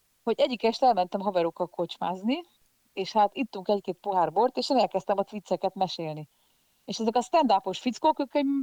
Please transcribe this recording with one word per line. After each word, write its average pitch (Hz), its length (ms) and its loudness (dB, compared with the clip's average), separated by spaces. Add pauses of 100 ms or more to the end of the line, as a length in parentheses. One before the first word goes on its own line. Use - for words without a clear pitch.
(220)
hogy 226 180 -2
egyik 262 220 0
este 226 240 2
elmentem 196 340 2
haverokkal 180 460 -2
kocsmázni, 185 760 -4 (520)
és 190 200 -8
hát 208 220 2
ittunk 208 340 -8
egy-két 196 320 0
pohár 180 320 0
bort, 214 240 2
és 254 140 -4
én 269 80 2
elkezdtem 196 400 0
ott 196 120 -2
vicceket 190 440 -4
mesélni. 160 540 -6 (560)
És - 140 -10
ezek 226 180 0
a 247 60 2
stand-upos 214 560 2
fickók, 302 420 0
ők 269 140 -4
egy 294 120 2 (160)